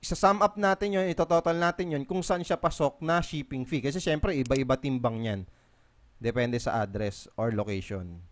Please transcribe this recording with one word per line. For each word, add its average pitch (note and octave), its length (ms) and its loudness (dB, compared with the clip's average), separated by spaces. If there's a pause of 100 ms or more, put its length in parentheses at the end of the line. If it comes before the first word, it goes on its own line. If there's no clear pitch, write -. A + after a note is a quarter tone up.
isa-sum G3+ 400 4
up G3+ 160 2
natin G3 400 2
yun, F#3+ 80 2
itototal E3+ 480 2
natin E3+ 400 0
yun, C#3 80 -2
kung F3+ 240 -4
saan F3+ 160 0
siya E3+ 160 -2
pasok D3+ 400 0
na E3 240 0
shipping C#3 400 -6
fee. C#3+ 160 -4
Kasi, C#3+ 240 -2
syempre, D#3+ 320 0
iba-iba C3+ 400 2
timbang B2 480 -2
yan. G#2+ 180 -2 (800)
Depende A#2+ 400 0
sa A2+ 240 0
address G2+ 560 -6
or A2+ 160 0
location. F#2+ 640 -4 (140)